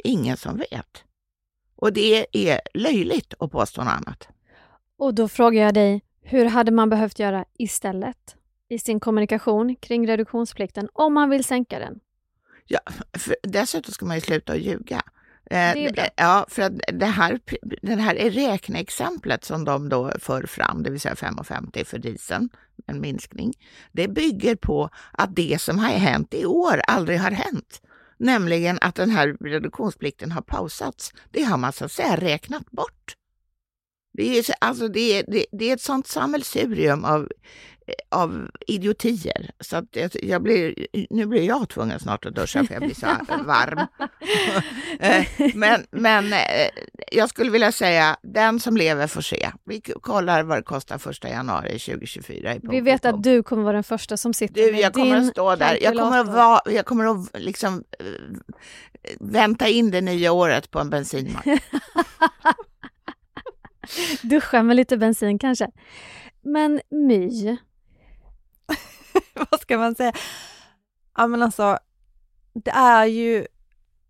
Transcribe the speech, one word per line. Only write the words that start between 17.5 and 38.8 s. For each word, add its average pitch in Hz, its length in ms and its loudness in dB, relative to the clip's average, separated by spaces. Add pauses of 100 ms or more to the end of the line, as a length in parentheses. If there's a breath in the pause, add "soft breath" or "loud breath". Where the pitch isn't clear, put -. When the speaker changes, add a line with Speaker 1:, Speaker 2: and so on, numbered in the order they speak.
Speaker 1:
den 214 180 -2
här 214 160 2
räkneexemplet 220 1300 -2
som 160 220 -6
de 143 240 -2
då 131 300 -2
för 131 240 -6
fram, - 400 -4
det - 60 -4
vill 139 120 -8
säga - 140 -6
fem - 240 -8
och - 80 -12
femtio - 380 -8
för - 120 -12
dieseln, 117 520 -6 (380 soft breath)
en 143 140 -8
minskning, - 520 -8 (380 soft breath)
det - 160 -2
bygger 226 480 0
på 151 340 -2 (220 loud breath)
att 190 240 -2
det 160 260 0
som 185 180 -2
har 226 100 2
hänt 147 440 0
i - 120 -4
år 311 420 2
aldrig 170 320 0
har 196 120 0
hänt. - 500 -8 (380 soft breath)
Nämligen 180 600 2
att 175 140 0
den 185 140 0
här 147 300 2
reduktionsplikten 156 920 -6
har 170 100 -6
pausats. - 720 -8 (180 soft breath)
Det 302 120 0
har 196 140 2
man 127 160 -2
så - 120 -10
att 143 60 -8
säga 254 240 0
räknat 165 560 -4
bort. - 440 -10 (1000)
Det 233 260 0
är 226 40 2
så, - 180 -4
alltså 233 260 0
det 208 320 2
är, - 80 0
det, 208 240 0
det 220 180 -2
är 262 40 2
ett 247 80 -4
sånt 269 260 -2
sammelsurium 233 1000 -2
av, 151 240 0 (800 loud breath)
av 160 400 -2 (180)
idiotier. 208 920 -2